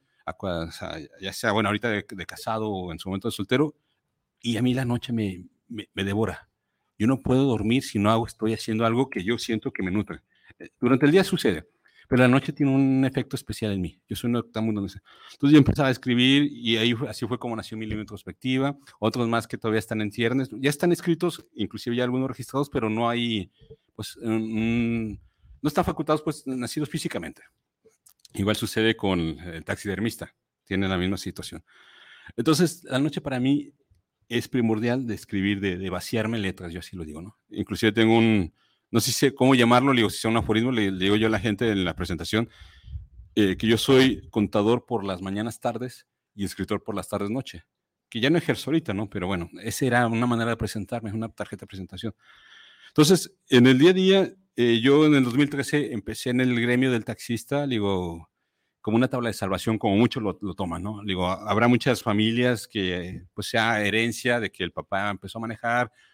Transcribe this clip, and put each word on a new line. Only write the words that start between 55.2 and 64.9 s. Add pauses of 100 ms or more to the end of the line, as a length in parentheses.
dos
mil
trece
empecé
en
el
gremio
del
taxista,
digo, (520)
como
una
tabla
de
salvación,
como
muchos
lo,
lo
toman,
¿no?
Digo,
habrá
muchas
familias
que, (100)
pues,
sea
herencia
de
que
el
papá